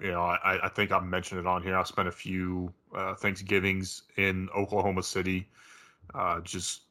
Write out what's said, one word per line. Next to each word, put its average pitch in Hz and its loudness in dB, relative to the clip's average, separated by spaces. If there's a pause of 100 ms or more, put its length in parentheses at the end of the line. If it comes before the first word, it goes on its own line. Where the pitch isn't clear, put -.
You 98 -2
know, 87 0
I, 92 2
I 95 0
think 101 2
I've 92 4
mentioned 92 -2
it 87 -6
on 90 4
here. 92 0
I've 92 2
spent 95 0
a 87 0
few, 90 -4 (220)
uh, 95 -4
Thanksgivings 95 0 (140)
in 95 2
Oklahoma 98 2
City, 92 -2 (680)
uh, 85 0
just 90 -6